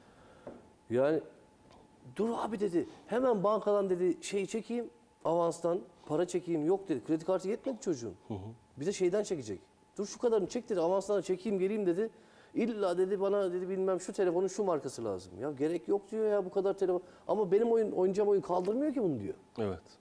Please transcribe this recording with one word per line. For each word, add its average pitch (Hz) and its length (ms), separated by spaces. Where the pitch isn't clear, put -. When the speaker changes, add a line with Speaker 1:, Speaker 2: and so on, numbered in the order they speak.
Speaker 1:
Yani, 139 300
"Dur 214 120
abi." 214 220
dedi. 175 260
"Hemen 233 380
bankadan" 202 460
dedi, 180 300
"şey 196 260
çekeyim, 226 440
avanstan 170 560
para 165 200
çekeyim." 165 400
"Yok." 190 220
dedi. 143 160
Kredi 160 200
kartı 185 240
yetmedi 233 320
çocuğun. 117 340
Speaker 2:
Hı 113 60
hı. 98 40
Speaker 1:
"Bir 143 100
de 202 60
şeyden 185 300
çekecek." 123 380
"Dur 208 80
şu - 120
kadarını 220 300
çek." 233 200
dedi. 185 120
"Avanstan 190 400
çekeyim 185 380
geleyim." 196 280
dedi. 190 240
"İlla" 202 440
dedi, 185 220
"bana" 196 320
dedi, 180 160
"bilmem 190 320
şu - 120
telefonun 185 360
şu 208 160
markası 139 400
lazım." 92 360
Ya 147 120
gerek 160 360
yok 202 220
diyor 220 160
ya 202 180
bu 185 60
kadar 196 240
telefon. 180 280
"Ama 185 240
benim 226 200
oyun, 226 200
oynayacağım 196 360
oyun 196 120
kaldırmıyor 214 540
ki 254 80
bunu." 147 180
diyor. 98 140
Speaker 2:
Evet. 98 200